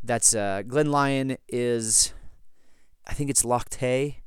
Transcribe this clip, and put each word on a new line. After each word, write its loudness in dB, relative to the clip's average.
that's, 4
uh, 0
Glenlyon 2
is, 0
I -6
think -2
it's 0
Loch 0
Tay -2